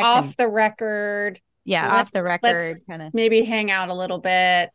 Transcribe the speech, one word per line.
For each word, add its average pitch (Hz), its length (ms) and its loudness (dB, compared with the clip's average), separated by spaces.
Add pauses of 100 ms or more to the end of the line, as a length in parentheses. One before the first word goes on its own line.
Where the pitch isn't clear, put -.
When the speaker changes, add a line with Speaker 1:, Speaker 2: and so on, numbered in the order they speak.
Speaker 1:
project, 233 140 4
and 247 100 2
Speaker 2:
off 139 140 -12
the 247 100 2
record, 208 920 -2 (260)
Speaker 1:
Yeah, 160 340 0
off 202 120 -2
the 190 100 0
Speaker 2:
let's, 175 200 0
let's 170 340 0
Speaker 1:
record - 120 -20
kinda. 160 240 -12
Speaker 2:
maybe 226 320 2
hang 214 260 -2
out 185 200 -2
a 180 40 -6
little 185 240 -6
bit, 180 560 2